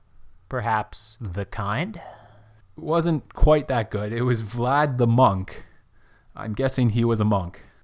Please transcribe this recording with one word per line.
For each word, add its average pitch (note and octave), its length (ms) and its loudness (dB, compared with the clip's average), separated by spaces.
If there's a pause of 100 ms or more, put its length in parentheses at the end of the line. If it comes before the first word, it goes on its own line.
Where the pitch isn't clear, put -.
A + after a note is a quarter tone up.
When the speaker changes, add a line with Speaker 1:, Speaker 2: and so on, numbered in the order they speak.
(480)
Speaker 1:
Perhaps A2 720 -4
the G2+ 240 -6
Kind? A#2 540 -6
Speaker 2:
It - 840 -20
wasn't D#3+ 500 -2
quite D3+ 340 6
that A#2 240 -2
good. G#2+ 220 -4
It A#2+ 80 -2
was B2 200 0
Vlad B2 560 0
the A#2+ 100 4
Monk. A#2 580 2 (680)
I'm G#2+ 200 -8
guessing B2+ 360 2
he A#2 140 2
was A#2 160 2
a G#2 60 2
monk. F#2+ 360 -2 (220)